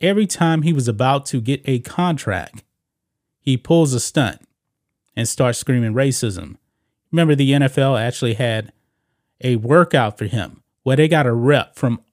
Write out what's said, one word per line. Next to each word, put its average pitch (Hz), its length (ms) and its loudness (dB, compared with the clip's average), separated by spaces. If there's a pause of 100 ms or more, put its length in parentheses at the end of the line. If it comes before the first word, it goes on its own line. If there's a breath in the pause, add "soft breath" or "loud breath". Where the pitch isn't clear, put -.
every 196 260 2
time 165 360 0
he 170 100 2
was 127 160 0
about 131 380 0
to 135 120 -4
get 135 240 -4
a 131 160 -2
contract, 131 880 -6 (720)
he 131 160 0
pulls 160 380 2
a 120 80 -2
stunt - 400 -4 (760)
and 113 140 -4
starts 123 300 0
screaming 120 340 0
racism. 117 640 -2 (520)
Remember, 160 260 2
the 139 180 2
N 143 100 4
F 135 140 -2
L 135 180 2
actually 117 380 -2
had 110 400 -4 (640)
a 127 160 0
workout 127 640 2
for - 80 -6
him 104 360 -6 (220)
where 131 140 2
they 156 100 4
got 156 180 2
a 123 60 2
rep 123 440 0
from 120 260 -2 (100)